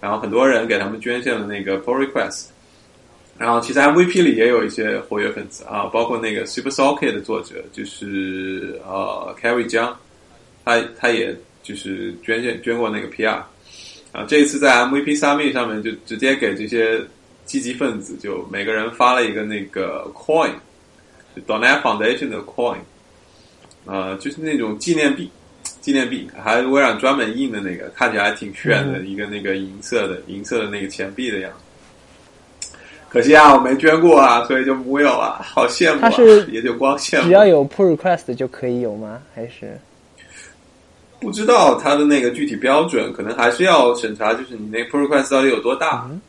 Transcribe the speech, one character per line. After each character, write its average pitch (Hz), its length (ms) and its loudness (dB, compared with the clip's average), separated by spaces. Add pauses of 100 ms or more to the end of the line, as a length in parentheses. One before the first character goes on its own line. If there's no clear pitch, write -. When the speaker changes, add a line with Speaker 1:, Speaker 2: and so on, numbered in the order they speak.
Speaker 1:
然 104 80 -2
后 107 60 -4
很 104 100 -8
多 123 180 4
人 117 200 2
给 107 100 2
他 98 100 -2
们 107 140 -10
捐 120 180 -4
献 123 140 -2
了 104 140 -6
那 101 160 -8
个 98 180 -4
pull 123 160 -2
request。 135 520 -4 (880)
然 117 120 -2
后 117 80 2
其 123 140 -6
实 139 60 2
M 147 180 4
V 180 80 6
P 180 160 0
里 139 140 4
也 113 120 4
有 117 160 2
一 107 60 -4
些 107 300 -4
活 104 200 -8
跃 101 120 -4
分 101 180 -12
子 - 140 -20
啊， 104 280 -6
包 117 140 0
括 120 140 -4
那 110 120 -4
个 107 140 -6
Super 127 240 -8
Socket 139 420 0
的 101 100 -8
作 98 200 -6
者， - 140 -18 (180)
就 107 100 -12
是， 95 1040 -8
呃， 95 540 -8
Carry 120 240 -2
江， 117 320 -4 (680)
他， 117 160 2 (200)
他 120 100 0
也 104 260 -2 (280)
就 107 100 -14
是 98 400 -10 (100)
捐 113 200 -4
献， 101 180 -6
捐 117 160 -4
过 117 100 -2
那 107 140 -6
个 98 60 -12
P 107 180 -6
R。 - 180 -4 (680)
啊， - 160 -10
这 147 140 4
一 143 40 6
次 143 140 -4
在 135 160 4
M 127 180 2
V 143 80 0
P 147 140 -2
Summit 147 360 0
上 123 160 -2
面 107 140 -8
就 113 80 -6 (160)
直 113 100 -10
接 131 200 0
给 107 180 -2
这 107 140 -8
些 113 340 0 (440)
积 139 140 -6
极 123 140 -6
分 120 260 -4
子， - 180 -14
就 98 340 -10
每 101 120 -6
个 110 80 -4
人 110 200 -4
发 123 240 2
了 120 100 0
一 104 80 -4
个 107 80 -6
那 107 220 -8
个 92 500 -8
coin， 156 380 -2 (840)
就 95 60 -16
Donate 120 400 2
Foundation 117 480 -2
的 98 140 -10
coin， - 340 -6 (1080)
呃， 95 320 -8
就 143 120 -10
是 151 100 -14
那 156 160 -4
种 107 220 -4
纪 175 160 -2
念 147 220 0
币， 90 140 -12 (520)
纪 143 100 -4
念 131 180 0
币， - 200 -10 (120)
还 110 200 0
微 135 180 2
软 117 180 2
专 135 200 0
门 113 200 -4
印 135 140 -4
的 104 80 -6
那 92 160 -6
个， - 140 -12
看 123 200 0
起 107 80 -4
来 101 60 0
还 104 80 0
挺 104 220 -12
炫 127 380 0
的， 95 80 -6
Speaker 2:
嗯。 95 80 -10
Speaker 1:
一 98 80 -10
个 104 120 -8
那 101 140 -10
个 95 160 -4
银 95 240 -10
色 107 260 -2
的， - 200 -8
银 98 160 -12
色 113 200 -4
的 104 60 -8
那 101 120 -8
个 98 60 -8
钱 98 260 -10
币 123 160 -6
的 101 100 -6
样 92 120 -10
子。 - 60 -20 (1500)
可 - 140 0
惜 139 140 6
啊， 151 200 12
我 131 60 6
没 127 160 2
捐 160 240 4
过 160 180 8
啊， 120 260 6
所 131 140 0
以 131 60 0
就 135 100 0
没 131 260 -2
有 143 100 4
啊， 110 300 -2
好 - 260 0
羡 160 260 2
慕 147 40 0
啊， 226 120 4
Speaker 2:
它 - 0 -
是 220 380 10
Speaker 1:
也 113 140 -6
就 120 120 -2
光 135 240 0
羡 - 220 -2
慕。 - 40 2
Speaker 2:
只 170 60 2
要 196 160 10
有 160 200 6
pull 175 300 2
request 170 380 -2
就 131 140 -4
可 127 200 -8
以 123 140 -2
有 110 140 -4
吗？ 110 260 -14 (120)
还 117 140 -12
是？ 110 320 -16 (1400)
Speaker 1:
不 214 100 -6
知 214 140 -4
道 185 340 6
它 147 160 2
的 147 80 2
那 147 160 4
个 123 120 2
具 143 140 -4
体 113 120 -6
标 135 280 2
准， 110 280 -2
可 101 100 -8
能 107 140 -6
还 120 120 4
是 - 140 -2
要 139 320 4
审 110 220 -6
查， 110 160 0
就 127 100 -4
是 127 140 -16
你 107 100 -12
那 110 120 -6 (100)
pull 143 180 -2
request 135 240 0
到 135 100 2
底 139 60 4
有 113 140 0
多 120 140 0
大。 135 340 -4
Speaker 2:
嗯。 165 200 -12